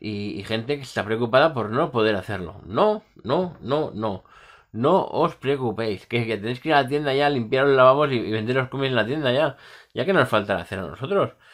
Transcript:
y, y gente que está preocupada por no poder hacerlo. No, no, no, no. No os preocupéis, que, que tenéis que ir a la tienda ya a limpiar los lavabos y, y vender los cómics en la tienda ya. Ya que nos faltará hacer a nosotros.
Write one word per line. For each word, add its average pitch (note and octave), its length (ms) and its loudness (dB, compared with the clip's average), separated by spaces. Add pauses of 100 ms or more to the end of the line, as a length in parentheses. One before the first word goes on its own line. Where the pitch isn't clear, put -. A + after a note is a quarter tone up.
y, G2+ 360 -8
y G2 60 -10
gente A2+ 320 -4
que C#3+ 60 -10
está A2+ 240 -6
preocupada A#2+ 480 2
por G#2+ 160 -4
no D3 200 -2
poder A2 280 2
hacerlo. F#2 480 -8
No, G3+ 360 0 (220)
no, E3 380 -2
no, C#3+ 320 -2
no. G#2 320 -6 (480)
No D3 320 2
os C3 300 -2
preocupéis, A2+ 680 -2
que, A#2 220 0
que A2+ 80 -2
tenéis A2+ 240 -6
que - 80 -8
ir D#3 80 4
a C#3 60 8
la B2+ 80 -2
tienda D3 240 0
ya C#3+ 140 4
a - 20 4
limpiar C3+ 360 2
los C3+ 120 6
lavabos C3+ 340 6
y, B2+ 40 0
y G2+ 140 -2
vender A2 280 -2
los C3 100 0
cómics C3+ 220 -4
en B2+ 80 0
la G#2+ 80 2
tienda C3+ 260 -2
ya. C#3 240 0 (380)
Ya A#2+ 100 -4
que F#3 80 0
nos D3 160 4
faltará G2+ 360 0
hacer F#2+ 160 -8
a - 20 -6
nosotros. A#2+ 500 -4 (220)